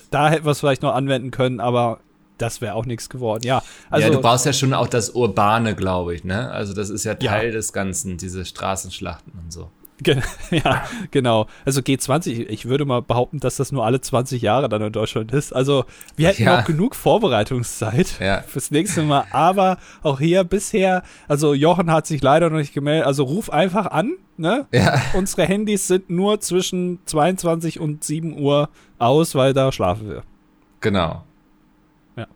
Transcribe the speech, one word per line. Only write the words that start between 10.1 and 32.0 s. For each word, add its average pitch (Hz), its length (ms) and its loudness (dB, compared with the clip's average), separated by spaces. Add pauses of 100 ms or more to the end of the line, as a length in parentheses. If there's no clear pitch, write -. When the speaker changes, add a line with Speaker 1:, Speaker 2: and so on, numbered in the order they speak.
Speaker 1:
<laughs> - 140 -12
ja, 139 340 0 (280)
genau. 117 340 2 (180)
Also 139 160 0
G 135 160 0
zwanzig, 131 440 -2 (100)
ich 110 160 -8
würde 139 180 0
mal 123 180 0
behaupten, 123 360 -2
dass 127 180 -2
das 135 140 -4
nur 127 160 -2
alle 131 140 2
zwanzig 127 420 -2
Jahre 120 260 2
dann 107 140 -2
in 107 100 -4
Deutschland 110 400 -4
ist. 143 200 -2
Also 135 320 2 (320)
wir 160 120 4
hätten 196 140 2
Speaker 2:
Ja. 123 160 6
Speaker 1:
noch 107 60 2
genug 175 320 0
Vorbereitungszeit 123 1200 0
Speaker 2:
Ja. 95 240 0
Speaker 1:
fürs - 300 -8
nächste 165 320 0
Mal. 143 260 2
Aber 185 480 2 (240)
auch 135 160 0
hier 170 240 4
bisher, 185 640 0 (240)
also 147 260 2
Jochen 165 380 4
hat 156 160 2
sich 151 120 -4
leider 156 300 6
noch 160 80 -2
nicht 143 160 -4
gemeldet. 147 320 0
Also 139 160 2
ruf 156 260 -4
einfach 180 380 0
an, 208 280 -2 (220)
ne? 208 360 -2
Speaker 2:
Ja. 175 280 4 (140)
Speaker 1:
Unsere 185 320 0
Handys 208 400 0
sind 185 240 0
nur 202 300 0
zwischen 180 640 -2
zweiundzwanzig 165 720 0
und 151 240 -6
sieben 156 340 -6
Uhr 143 340 2 (280)
aus, 147 380 2
weil 135 160 4
da 135 180 2
schlafen 104 380 -2
wir. 62 160 -10 (560)
Speaker 2:
Genau. 92 440 0 (920)